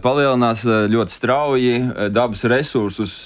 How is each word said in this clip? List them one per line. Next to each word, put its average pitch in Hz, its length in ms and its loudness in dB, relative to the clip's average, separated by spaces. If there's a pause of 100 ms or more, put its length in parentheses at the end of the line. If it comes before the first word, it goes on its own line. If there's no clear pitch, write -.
palielinās, 123 640 2
ā, 110 120 4 (120)
ļoti 110 240 0
strauji, 131 540 0 (100)
ā, 117 320 -4
dabas 113 300 0 (100)
resursus, 110 600 -2 (120)